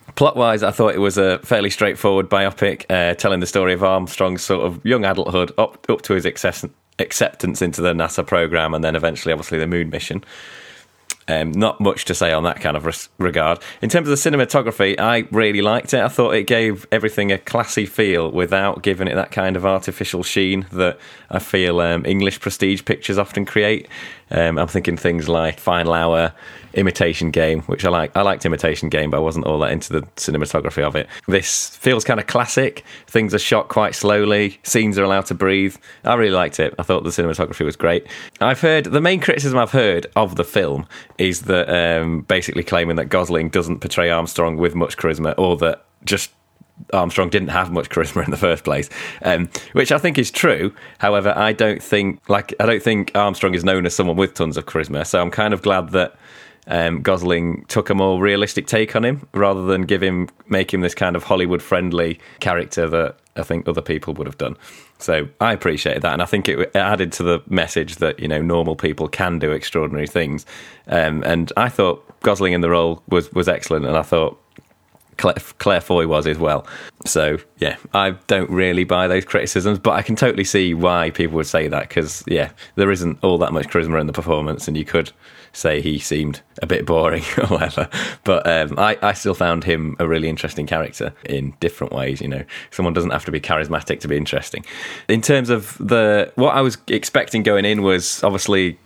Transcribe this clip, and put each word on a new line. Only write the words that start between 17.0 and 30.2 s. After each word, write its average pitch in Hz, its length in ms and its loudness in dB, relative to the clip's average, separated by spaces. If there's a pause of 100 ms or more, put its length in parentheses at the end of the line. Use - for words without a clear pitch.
a 95 60 2
classy 110 480 -2
feel 92 460 0
without 95 500 0
giving 92 260 0
it 73 80 -2
that - 160 -2
kind 95 240 0
of 90 100 -4
artificial 92 580 -2
sheen 95 480 0
that 90 260 0 (320)
I 95 100 -2
feel, 87 420 0
um, 85 240 2
English 98 340 0
prestige 98 440 -2
pictures - 360 -2
often 101 260 -2
create. 104 420 0 (440)
Um, 82 260 2
I'm 85 100 2
thinking 85 300 -2
things 85 320 0
like 82 300 0
Final 85 340 0
Hour, 82 400 2 (400)
Imitation 87 580 0
Game, 80 320 2
which - 200 -4
I 92 60 2
like. 82 260 0
I 98 60 2
liked 98 240 0
Imitation 80 440 -2
Game, 76 200 0
but 73 80 0
I 76 40 0
wasn't 80 260 -2
all 76 120 0
that 76 120 0
into - 200 -6
the 80 100 -2 (160)
cinematography 76 640 -2